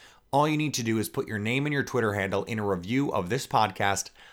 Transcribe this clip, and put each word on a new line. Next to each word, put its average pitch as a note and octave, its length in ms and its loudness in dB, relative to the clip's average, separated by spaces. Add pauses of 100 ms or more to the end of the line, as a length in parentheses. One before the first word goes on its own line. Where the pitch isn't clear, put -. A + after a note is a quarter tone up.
(320)
All C#3+ 160 4
you D3+ 100 2
need D3+ 180 0
to B2 80 -2
do A2+ 140 2
is G#2 120 0
put - 180 -4
your A2 100 -4
name B2 300 0
and D3 60 -2
your C3+ 100 0
Twitter A2+ 300 0
handle G2 320 0
in A2+ 120 -4
a G#2 80 0
review G2+ 460 0
of F2+ 180 -2
this B2+ 160 -2
podcast G2+ 640 2 (240)